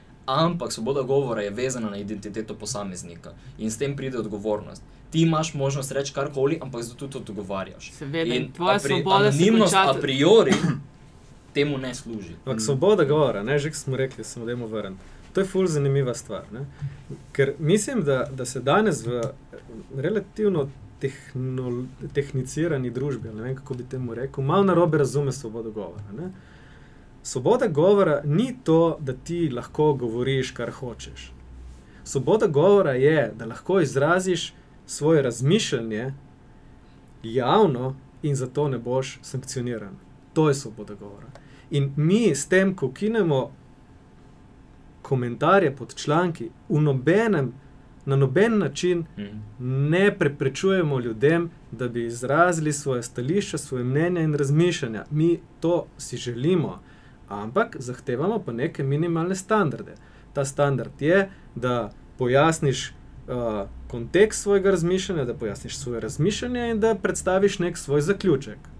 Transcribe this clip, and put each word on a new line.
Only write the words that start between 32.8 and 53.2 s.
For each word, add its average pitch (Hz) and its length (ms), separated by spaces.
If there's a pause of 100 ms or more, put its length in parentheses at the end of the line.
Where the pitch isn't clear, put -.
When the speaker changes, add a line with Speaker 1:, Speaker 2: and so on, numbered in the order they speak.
Speaker 3:
je, 131 400
da 113 140
lahko 175 320
izraziš 170 760 (300)
svoje 151 380
razmišljanje 120 880 (1080)
javno 127 720 (280)
in 147 160
zato 127 300
ne 131 120
boš 127 420
sankcioniran. 120 760 (360)
To 156 180
je 139 60
svoboda 107 400
govora. 101 320 (420)
In 139 260
mi 180 380
s - 140
tem, 190 280
ko 139 120
ukinemo 175 640 (1500)
komentarje 139 720
pod 120 220
članki, 160 540 (180)
v 151 140
nobenem, 151 720 (500)
na 139 140
noben 170 420
način 170 540
Speaker 1:
Mhm. 104 260 (500)
Speaker 3:
ne 185 240
preprečujemo 147 840
ljudem, 135 520 (180)
da 123 200
bi 117 160
izrazili 151 680
svoje 131 300
stališča, 160 560